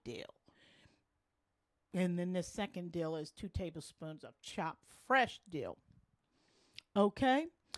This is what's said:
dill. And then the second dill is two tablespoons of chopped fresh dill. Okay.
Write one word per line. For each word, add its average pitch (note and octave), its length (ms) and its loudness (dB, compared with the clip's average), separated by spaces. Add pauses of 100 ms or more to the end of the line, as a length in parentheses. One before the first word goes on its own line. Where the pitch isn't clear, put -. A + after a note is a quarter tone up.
dill. - 300 -10 (1600)
And F3+ 260 2
then F3+ 160 0
the F3+ 80 2
second F3+ 500 -6
dill E3 240 0
is D3+ 160 -6
two - 160 -10
tablespoons D#3+ 720 -8
of A#2+ 200 -16
chopped - 420 -6 (220)
fresh C4 420 4
dill. C3+ 300 -4 (1160)
Okay. C4 540 4 (300)